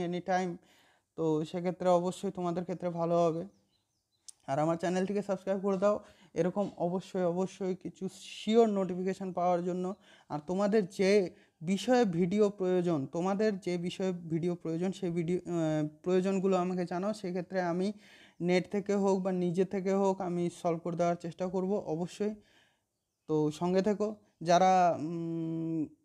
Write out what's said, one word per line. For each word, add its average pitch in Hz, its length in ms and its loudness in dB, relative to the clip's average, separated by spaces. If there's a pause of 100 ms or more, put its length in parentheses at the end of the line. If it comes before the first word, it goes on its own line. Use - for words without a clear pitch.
any 175 140 -4
time। 185 360 -2 (580)
তো 156 300 0
সেক্ষেত্রে 180 440 -2
অবশ্যই 180 420 2
তোমাদের 180 320 -4
ক্ষেত্রে 180 260 -6
ভালো 170 360 2
হবে। 170 220 -2 (1000)
আর 139 120 -2
আমার 165 180 2
চ্যানেলটিকে 185 440 0
সাবস্ক্রাইব 190 400 -4
করে 196 160 0
দাও 208 260 2 (300)
এরকম 180 440 0
অবশ্যই, 180 460 -2
অবশ্যই 185 520 -2
কিছু 185 380 -10
শিওর - 560 2
নোটিফিকেশান 185 640 -4
পাওয়ার 175 300 0
জন্য। 180 320 -4 (340)
আর - 100 -4
তোমাদের 196 500 0
যে 190 460 2 (260)
বিষয়ে 233 440 2
ভিডিও 190 440 2
প্রয়োজন, 180 580 0
তোমাদের 196 520 0
যে 180 180 -4
বিষয়ে 180 340 -4
ভিডিও 170 440 -2
প্রয়োজন, 170 360 -4
সেই 180 200 -4
ভিডিও, 175 260 -2
আহ, 160 500 0 (160)
প্রয়োজনগুলো 185 540 2
আমাকে 180 280 -2
জানাও। 190 280 -4
সেক্ষেত্রে 185 480 -4
আমি 180 320 0 (480)
নেট 180 300 2
থেকে 202 220 -2
হোক 196 260 2
বা 185 120 -2
নিজে 180 340 0
থেকে 190 280 -2
হোক, 196 280 2
আমি 175 280 -2
সলভ 170 340 -2
করে 170 120 -4
দেওয়ার 175 200 2
চেষ্টা 175 320 -8
করব 185 260 -2
অবশ্যই। 185 640 -4 (920)
তো 151 240 2
সঙ্গে 180 300 2
থেকো। 208 340 0 (280)
যারা, 180 560 6
উম, 165 840 -4 (200)